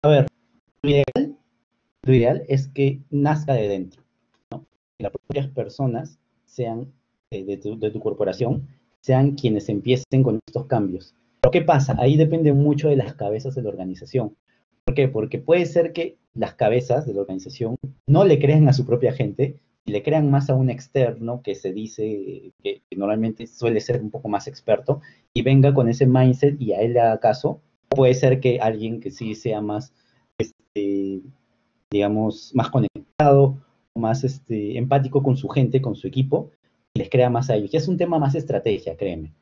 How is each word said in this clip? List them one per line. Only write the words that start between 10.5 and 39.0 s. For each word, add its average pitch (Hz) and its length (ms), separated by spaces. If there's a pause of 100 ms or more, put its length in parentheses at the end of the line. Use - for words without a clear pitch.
cambios. 98 460 (280)
Pero 127 100
¿qué 151 100
pasa? 139 380
Ahí 135 180
depende 156 360
mucho 147 360
de 143 60
las 127 180
cabezas 113 420
de 127 60
la 110 80
organización. 95 680 (500)
¿Por 135 100
qué? 139 120
Porque 110 300
puede 175 280
ser 165 280
que 165 240 (160)
las 110 200
cabezas 123 520
de 113 80
la 98 80
organización 98 540 (320)
no 165 180
le 156 140
crean 147 280
a 135 60
su 127 120
propia 120 280
gente, 127 460 (260)
y - 60
le 104 120
crean 151 260
más 139 200
a 135 60
un 131 140
externo 120 720
que 101 140
se 92 180
dice 101 800 (100)
que, 101 280
que 87 80
normalmente 110 500
suele 117 320
ser 113 220
un 107 100
poco - 180
más 101 180
experto, - 540 (320)
y 123 80
venga 135 320
con 131 160
ese 123 160
mindset 131 560
y 107 120
a 95 80
él 117 120
le 123 60
haga 113 200
caso. 113 420 (260)
Puede 131 260
ser 131 260
que 123 200
alguien 110 400
que - 100
sí 110 240
sea 107 280
más, 107 320 (440)
este, 98 840 (680)
digamos, 107 640
más 123 160
conectado, 139 880 (380)
más, 113 280
este, 110 540
empático 135 460
con 131 140
su - 100
gente, 131 340
con 110 140
su - 100
equipo, 135 460 (420)
y - 60
les - 100
crea 123 200
más 120 200
a 117 60
ellos. 104 160
Ya 160 80
es 156 80
un 185 100
tema 175 220
más 151 140
de 160 60
estrategia, 98 560
créeme. 80 360 (100)